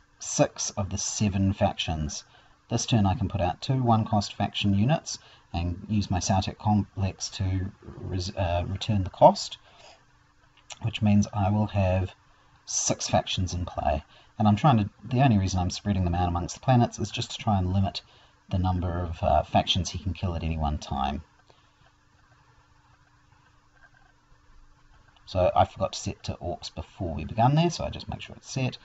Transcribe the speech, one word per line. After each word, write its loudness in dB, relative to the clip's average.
six -2
of -4
the -4
seven 0
factions. -2
This -2
turn 4
I 2
can -2
put -4
out -2
two 0
one-cost 2
faction 0
units 2
and -4
use 0
my 2
Sautek 0
complex 0
to -2
res-, -6
uh, 0
return -2
the -4
cost, -2
which -6
means 6
I 0
will 0
have 0
six -2
factions 0
in -4
play. -2
And 4
I'm 6
trying 6
to, 0
the 0
only 6
reason 0
I'm 0
spreading 0
them 0
out 0
amongst -4
the -20
planets 4
is -4
just -6
to -10
try 2
and 0
limit 0
the 0
number 0
of, -6
uh, 4
factions 0
he -8
can -4
kill -4
at -4
any -2
one -2
time. -4
So 4
I 6
forgot -4
to -8
set -8
to -6
orcs -8
before -8
we -6
began 4
there, 4
so -6
I -4
just -10
make -8
sure -16
it's -18
set. -4